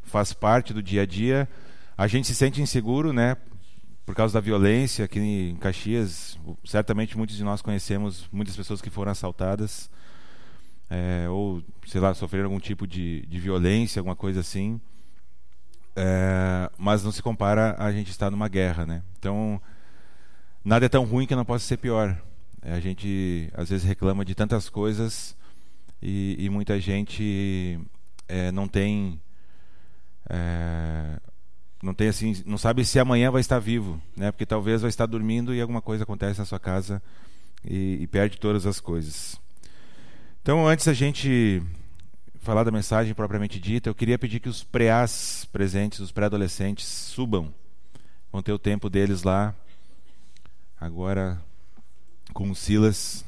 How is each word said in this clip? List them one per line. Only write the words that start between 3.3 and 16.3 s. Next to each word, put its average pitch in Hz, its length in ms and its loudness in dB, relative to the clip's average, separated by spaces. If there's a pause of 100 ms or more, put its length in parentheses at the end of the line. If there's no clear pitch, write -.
por 92 100 -4
causa 110 200 4
da 110 60 6
violência 107 680 4
aqui 104 120 -2
em 98 380 0
Caxias. 98 800 -2 (240)
Certamente 107 540 0
muitos 107 200 -2
de 104 80 -2
nós 104 180 0
conhecemos 101 680 -2
muitas 98 240 -2
pessoas 101 280 -4
que - 80 -6
foram 101 220 -2
assaltadas, 98 760 -2 (1000)
é, 90 400 0
ou, 95 320 -2 (240)
sei 95 140 0
lá, 95 120 6
sofreram 95 340 0
algum 98 140 0
tipo 101 260 -4
de, 85 400 -4
de 85 140 -6
violência, 95 600 2
alguma 90 140 -2
coisa 95 260 -2
assim. 101 380 -2 (1160)
É, 92 800 2